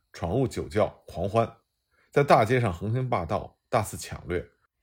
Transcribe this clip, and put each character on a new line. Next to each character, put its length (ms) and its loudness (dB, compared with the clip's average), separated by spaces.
闯 200 -4
入 160 2
酒 220 -6
窖 180 2
狂 200 -6
欢， 300 0
在 120 4
大 220 6
街 160 2
上 100 0
横 200 -6
行 180 -2
霸 160 -2
道， 320 -6
大 120 2
肆 160 -6
抢 300 -12
掠、 200 -4